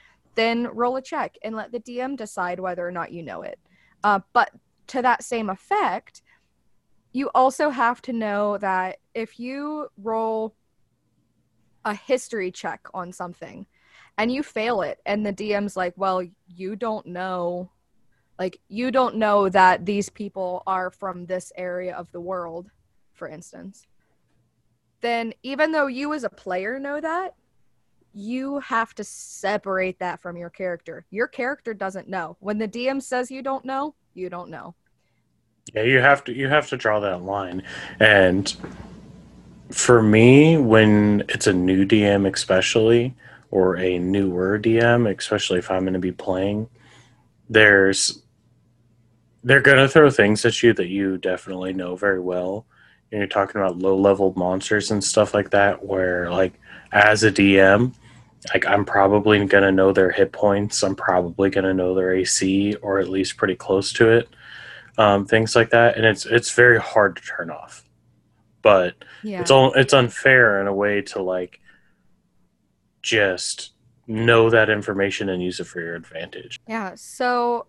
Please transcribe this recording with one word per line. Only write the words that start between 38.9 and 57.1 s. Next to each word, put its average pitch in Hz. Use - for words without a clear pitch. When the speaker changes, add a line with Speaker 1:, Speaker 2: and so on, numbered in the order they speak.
Speaker 2:
for -
me, 127
when 107
it's -
a 104
new 92
D 104
M 101
especially, 113
or 92
a 92
newer 95
D 113
M, 120
especially 98
if -
I'm 92
gonna 92
be 90
playing, 101
there's, 101
they're 131
gonna 135
throw 143
things 107
at 113
you 117
that 95
you 95
definitely 92
know 92
very 95
well. 90
And 107
you're 98
talking 98
about 92
low-level 95
monsters 95
and 101
stuff -
like 101
that, 101
where, 90
like, 92
as 107